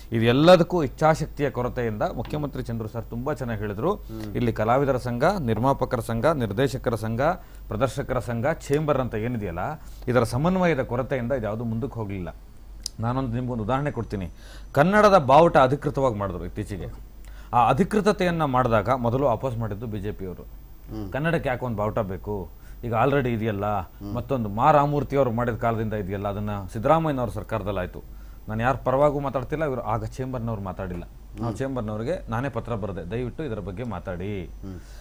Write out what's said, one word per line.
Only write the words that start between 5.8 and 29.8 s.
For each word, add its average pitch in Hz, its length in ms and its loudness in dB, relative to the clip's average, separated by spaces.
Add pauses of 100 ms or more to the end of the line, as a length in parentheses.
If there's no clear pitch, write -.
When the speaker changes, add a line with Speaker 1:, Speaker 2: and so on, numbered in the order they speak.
Speaker 1:
ಸಂಘ, 113 260 -2
ನಿರ್ದೇಶಕರ 120 680 0
ಸಂಘ, 113 260 -2 (460)
ಪ್ರದರ್ಶಕರ 123 520 0
ಸಂಘ, 117 280 -2
ಚೇಂಬರ್ 151 500 2
ಅಂತ 117 180 -2
ಏನಿದೆಯಲ್ಲ, 104 440 -4 (480)
ಇದರ 120 160 6
ಸಮನ್ವಯದ 160 580 2
ಕೊರತೆಯಿಂದ 120 440 -2 (120)
ಇದ್ಯಾವುದು 110 260 -2
ಮುಂದಕ್ಕೆ 113 320 -4
ಹೋಗ್ಲಿಲ್ಲ. 98 400 -6 (640)
ನಾನೊಂದು 120 360 -2
ನಿಮ್ಗೊಂದು 123 280 -2
ಉದಾಹರಣೆ 131 280 0
ಕೊಡ್ತೀನಿ. 104 400 -6 (400)
ಕನ್ನಡದ 196 460 8
ಬಾವುಟ 160 400 8
ಅಧಿಕೃತವಾಗಿ 135 580 4
ಮಾಡಿದ್ರು 87 300 -4
ಇತ್ತೀಚೆಗೆ, 90 420 -6 (640)
ಆ 117 160 6
ಅಧಿಕೃತತೆಯನ್ನ 180 720 2
ಮಾಡಿದಾಗ 123 460 4
ಮೊದಲು 127 380 2
ಅಪೋಸ್ 117 300 0
ಮಾಡಿದ್ದು 110 300 -4
ಬಿ 107 120 -4
ಜೆ 101 120 -4
ಪಿಯವರು. 90 320 -8
Speaker 2:
ಹ್ಮ್. - 680 -12
Speaker 1:
ಕನ್ನಡಕ್ಕೆ 151 380 0
ಯಾಕೆ 127 160 -2
ಒಂದು 117 120 -2
ಬಾವುಟ 104 220 0
ಬೇಕು, 95 500 -4 (340)
ಈಗ 117 100 -4 (120)
already 135 240 2
ಇದೆಯಲ್ಲ, 104 500 0
Speaker 2:
ಹ್ಮ್. 101 360 -10
Speaker 1:
ಮತ್ತೊಂದು 120 340 -4
ಮಾ 120 220 4
ರಾಮಮೂರ್ತಿ 143 440 4
ಅವರು 131 160 4
ಮಾಡಿದ 120 240 0
ಕಾಲದಿಂದ 113 380 0
ಇದೆಯಲ್ಲ, 101 340 -4
ಅದನ್ನ 104 220 -4 (240)
ಸಿದ್ದರಾಮಯ್ಯನವ್ರ 139 560 2
ಸರ್ಕಾರದಲ್ಲಿ 101 500 -4
ಆಯ್ತು. 90 240 -6 (460)
ನಾನು 110 120 -2
ಯಾರ 127 140 2
ಪರವಾಗೂ 139 440 2
ಮಾತಾಡ್ತಿಲ್ಲ, 139 460 -4
ಇವರು 131 160 -2